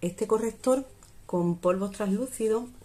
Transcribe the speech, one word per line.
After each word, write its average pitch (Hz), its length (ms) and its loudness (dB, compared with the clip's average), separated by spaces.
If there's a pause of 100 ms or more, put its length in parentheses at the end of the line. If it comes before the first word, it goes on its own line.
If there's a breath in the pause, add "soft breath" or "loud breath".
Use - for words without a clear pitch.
este 175 260 -4
corrector 226 600 0 (400)
con 175 300 0
polvos 190 360 0
translúcidos, 220 720 -2 (200)